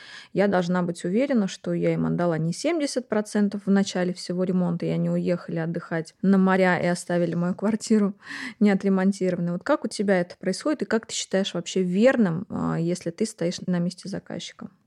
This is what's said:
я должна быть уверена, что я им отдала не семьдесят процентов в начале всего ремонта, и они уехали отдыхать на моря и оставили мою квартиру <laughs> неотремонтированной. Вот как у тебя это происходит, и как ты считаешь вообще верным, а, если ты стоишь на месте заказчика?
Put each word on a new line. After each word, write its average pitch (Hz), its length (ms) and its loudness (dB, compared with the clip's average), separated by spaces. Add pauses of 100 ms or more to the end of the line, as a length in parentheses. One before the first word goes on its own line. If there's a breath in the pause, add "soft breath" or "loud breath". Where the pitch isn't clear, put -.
(320 loud breath)
я 190 160 2
должна 180 360 2
быть 175 200 -6
уверена, 220 460 2
что - 240 -6
я 170 200 0
им 165 120 0
отдала 165 320 0
не 160 160 0
семьдесят 285 560 -2
процентов 208 560 0
в - 40 0
начале 190 440 2
всего 180 320 -4
ремонта, 180 400 0
и 160 40 -2
они 170 200 0
уехали 175 500 -2
отдыхать 165 640 -6
на 196 160 6
моря 185 420 4
и - 80 0
оставили 175 480 0
мою 175 200 -2
квартиру 208 580 0 (240 loud breath)
<laughs> 262 240 -12
неотремонтированной. 190 920 2
Вот 175 120 -6
как 302 200 2
у 220 60 -6
тебя 196 320 2
это 175 180 -6
происходит, 196 440 -2
и - 20 -2
как 220 200 -2
ты - 80 -12
считаешь - 400 -2
вообще 185 300 -2
верным, 196 640 2
а, 165 300 -2
если 170 320 -4
ты 214 140 -2
стоишь 175 420 -4
на 180 120 0
месте 175 300 -6
заказчика? - 600 -12 (180)